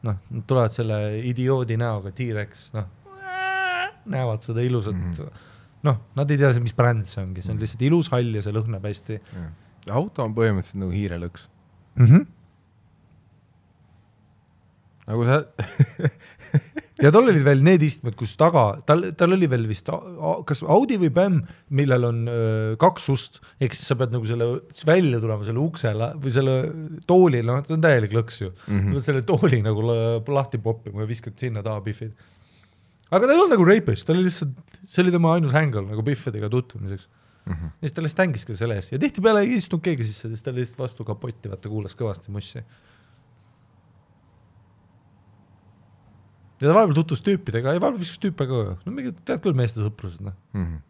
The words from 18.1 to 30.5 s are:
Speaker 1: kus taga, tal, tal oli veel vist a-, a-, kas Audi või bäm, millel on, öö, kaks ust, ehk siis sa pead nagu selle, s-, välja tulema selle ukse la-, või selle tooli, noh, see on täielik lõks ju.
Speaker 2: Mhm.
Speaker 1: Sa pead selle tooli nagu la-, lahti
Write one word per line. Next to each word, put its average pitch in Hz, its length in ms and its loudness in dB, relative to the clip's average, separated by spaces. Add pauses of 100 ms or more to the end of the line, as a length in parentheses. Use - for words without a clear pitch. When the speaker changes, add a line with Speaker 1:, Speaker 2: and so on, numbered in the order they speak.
Speaker 1:
kus 110 180 -8
taga, 147 500 2
tal, 165 180 2 (100)
tal 175 220 2
oli 185 120 2
veel 120 200 0
vist 104 220 -6
a-, - 120 -6
a-, 165 420 -4
kas 143 220 -6
Audi 226 320 4
või 170 160 2
bäm, 185 220 4 (340)
millel 135 340 2
on, 117 220 -2
öö, 110 520 -2
kaks - 320 2
ust, - 280 -2 (240)
ehk 123 160 -2
siis - 100 -8
sa 139 80 0
pead 123 200 -2
nagu 117 100 -4
selle, 117 220 -2 (260)
s-, - 100 -14
välja 156 380 4
tulema 107 240 -2
selle 113 160 -2
ukse 156 320 -2
la-, 117 240 -4
või 135 160 -4
selle 131 220 2 (500)
tooli, 175 400 6
noh, 123 180 0
see 156 140 -4
on 160 80 0
täielik 113 320 4
lõks 113 240 -4
ju. 95 80 -6 (160)
Speaker 2:
Mhm. 101 240 0
Speaker 1:
Sa 92 80 2
pead 123 80 -4
selle 135 240 0
tooli 143 320 4
nagu 107 240 0
la-, 117 400 0
lahti 139 320 -2